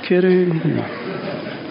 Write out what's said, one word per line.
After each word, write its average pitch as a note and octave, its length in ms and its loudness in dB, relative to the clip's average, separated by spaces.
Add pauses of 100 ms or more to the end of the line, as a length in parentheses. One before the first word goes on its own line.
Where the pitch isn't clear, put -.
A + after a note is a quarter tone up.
kidding. F3+ 540 4 (1080)